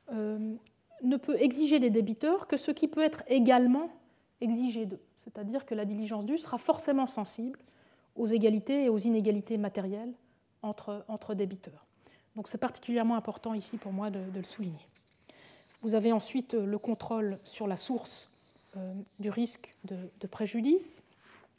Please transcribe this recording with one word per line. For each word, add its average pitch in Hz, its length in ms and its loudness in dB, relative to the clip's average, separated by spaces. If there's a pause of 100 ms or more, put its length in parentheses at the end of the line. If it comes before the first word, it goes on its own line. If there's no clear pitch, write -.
(120)
euh, 214 420 -4 (480)
ne 254 140 4
peut 262 240 0
exiger 285 380 6
des 247 100 6
débiteurs 226 580 2
que 277 120 0
ce 302 120 -2
qui 294 180 0
peut 302 140 0
être 311 240 2
également 254 600 6 (540)
exigé 233 420 0
d'eux. 190 160 -8 (160)
C'est-à-dire 226 480 -8
que 240 100 -6
la 208 120 -2
diligence 208 400 -4
due 285 100 0
sera 254 220 -6
forcément 269 480 2
sensible 233 520 -4 (580)
aux 233 100 0
égalités 220 580 4
et 247 60 4
aux 214 80 2
inégalités 214 580 2
matérielles 208 560 -4 (480)
entre, 208 480 -8
entre 214 240 -8
débiteurs. 190 540 -6 (500)
Donc 208 120 -8
c'est 220 100 -4
particulièrement 233 580 0
important 220 380 -6
ici 208 240 -6
pour 196 140 -10
moi 202 180 -4
de, 196 100 -6 (100)
de 190 80 -8
le 185 60 -6
souligner. 175 420 -8 (920)
Vous 220 140 0
avez 220 180 4
ensuite, 240 400 -2
euh, 214 140 0
le 208 120 -2
contrôle 220 640 -4
sur - 240 -8
la 185 120 -2
source, - 520 -6 (460)
euh, 185 160 -8 (260)
du 208 120 -4
risque 233 440 -4 (100)
de, 190 120 -8 (240)
de 202 60 -6
préjudice. 233 760 0 (560)